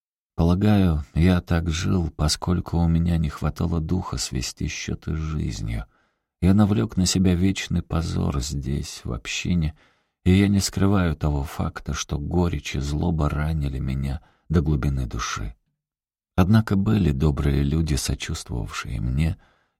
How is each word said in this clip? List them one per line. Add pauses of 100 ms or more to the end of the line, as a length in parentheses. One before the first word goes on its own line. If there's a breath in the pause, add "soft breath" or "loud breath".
(340)
Полагаю, (100)
я
так
жил,
поскольку
у
меня
не
хватало
духа
свести
счеты
с
жизнью. (560)
Я
навлек
на
себя
вечный
позор
здесь,
в
общине, (480 soft breath)
и
я
не
скрываю
того
факта,
что
горечь
и
злоба
ранили
меня (280 soft breath)
до
глубины
души. (840)
Однако
были
добрые
люди,
сочувствовавшие
мне, (440 soft breath)